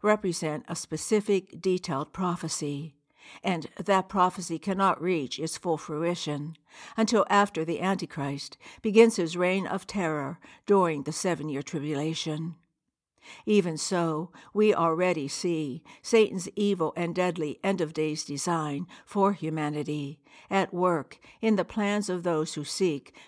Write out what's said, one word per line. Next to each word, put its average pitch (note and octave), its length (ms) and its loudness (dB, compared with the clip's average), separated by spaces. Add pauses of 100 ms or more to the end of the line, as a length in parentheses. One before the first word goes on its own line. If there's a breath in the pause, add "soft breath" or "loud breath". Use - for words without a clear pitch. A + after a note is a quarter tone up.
represent F3+ 640 0
a E3+ 80 -6
specific, G3 840 -2
detailed F3+ 520 -2
prophecy, D#3+ 840 -4 (500 loud breath)
and F3 240 -2 (140)
that F#3 260 2
prophecy F3+ 500 0
cannot F#3+ 420 0
reach D#3+ 380 -2
its D#3 180 -6
full E3 220 -2
fruition D#3 800 -4 (400 loud breath)
until A3 340 4
after G3+ 340 4
the D#3+ 160 -2
Antichrist D#3+ 800 -4 (240 loud breath)
begins A3 320 8
his E3+ 220 -2
reign F#3 280 2
of - 220 -4
terror D#3 540 -4 (260 loud breath)
during E3+ 380 4
the D#3 80 -6
seven-year D3+ 500 -4
tribulation. D#3 920 -4 (920 loud breath)
Even F3+ 300 4
so, E3+ 560 -2 (200 loud breath)
we G#3+ 220 6
already E3 540 2
see D#3 560 -4 (180 loud breath)
Satan's G3+ 540 2
evil G3 400 2
and E3+ 180 -4
deadly F3 480 -2
end-of-days D#3 640 -2
design D3+ 640 -4 (200 loud breath)
for G3+ 280 2
humanity D3+ 840 -4 (320 loud breath)
at F#3+ 240 0
work F3 440 0 (220 loud breath)
in A3 140 4
the F#3+ 100 2
plans G#3 440 -2
of F3+ 160 -4
those D#3+ 300 0
who D3 100 -6
seek D#3 500 -2 (140 loud breath)